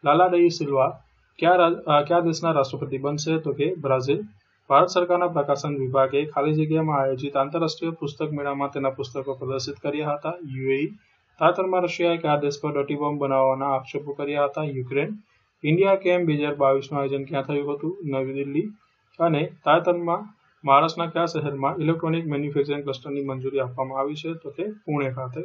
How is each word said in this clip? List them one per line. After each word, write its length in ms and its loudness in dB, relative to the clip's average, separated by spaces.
લાલા 220 6
ડઈ 220 6
સિલ્વા 500 0
કયા 160 6
રા-, 320 4
અ, 140 6
કયા 180 2
દેશના 320 0
રાષ્ટ્રપતિ 460 -2
બનશે? 400 -2
તો 140 -4
કે 240 -2
બ્રાઝિલ. 460 0
ભારત 200 6
સરકારના 380 2
પ્રકાશન 500 -2
વિભાગે 480 2
ખાલી 320 0
જગ્યામાં 420 0
આયોજિત 380 -2
આંતરરાષ્ટ્રીય 540 -2
પુસ્તક 400 -6
મેળામાં 420 -4
તેના 160 -2
પુસ્તકો 460 -8
પ્રદર્શિત 480 -6
કર્યા 320 -4
હતા. 200 -6
યુ 220 -6
એ 80 0
ઈ. 100 -2
તાજેતરમાં 420 2
રશિયાએ 340 0
કયા 180 0
દેશ 260 -2
પર 100 -4
ડર્ટી 240 -2
બોમ્બ 280 -2
બનાવવાના 500 2
આક્ષેપો 400 -6
કર્યા 320 0
હતા? 180 -4
યુક્રેન. 520 -4
ઇન્ડિયા 320 4
કેમ્પ 300 2
બે 80 2
હજાર 220 0
બાવીસનું 440 2
આયોજન 260 -2
ક્યાં 180 -4
થયું 340 -4
હતું? 160 -4
નવી 300 -2
દિલ્હી. 340 -2
અને 240 2
તાજેતરમાં 640 2
મહારાષ્ટ્રના 440 4
કયા 180 0
શહેરમાં 560 -2
ઇલેક્ટ્રોનિક 440 0
મેન્યુફેક્ચરિંગ 580 -2
ક્લસ્ટરની 400 -6
મંજૂરી 360 -4
આપવામાં 400 -4
આવી 160 -2
છે? 180 -8
તો 160 -12
તે 160 -6
પુણે 260 -2
ખાતે. 340 -8